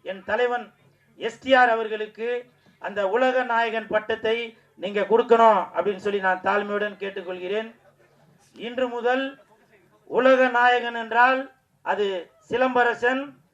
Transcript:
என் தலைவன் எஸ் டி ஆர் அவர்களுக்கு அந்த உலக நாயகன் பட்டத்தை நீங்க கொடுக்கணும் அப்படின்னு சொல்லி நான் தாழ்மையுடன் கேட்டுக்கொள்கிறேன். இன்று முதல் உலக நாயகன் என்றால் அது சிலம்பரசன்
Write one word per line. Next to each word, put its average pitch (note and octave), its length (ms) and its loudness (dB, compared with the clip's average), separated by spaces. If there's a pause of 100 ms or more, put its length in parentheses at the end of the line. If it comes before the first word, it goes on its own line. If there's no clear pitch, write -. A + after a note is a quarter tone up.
என் F#3 220 -12
தலைவன் A#3+ 500 -2 (420)
எஸ் - 260 -10
டி C4 120 2
ஆர் B3 160 6
அவர்களுக்கு A3 800 -4 (280)
அந்த G3 300 -4
உலக B3+ 340 2
நாயகன் A3+ 440 -2
பட்டத்தை A3 680 -4 (180)
நீங்க G3+ 260 -4
கொடுக்கணும் A3+ 760 6
அப்படின்னு F#3 200 -2
சொல்லி G3+ 240 -4
நான் F#3 220 0
தாழ்மையுடன் G#3 560 -2
கேட்டுக்கொள்கிறேன். F#3+ 800 -8 (800)
இன்று A#3+ 340 -6
முதல் B3+ 560 -4 (600)
உலக B3+ 440 4
நாயகன் A#3+ 480 2
என்றால் B3 580 2 (280)
அது F#3+ 500 -4 (180)
சிலம்பரசன் B3 840 0 (200)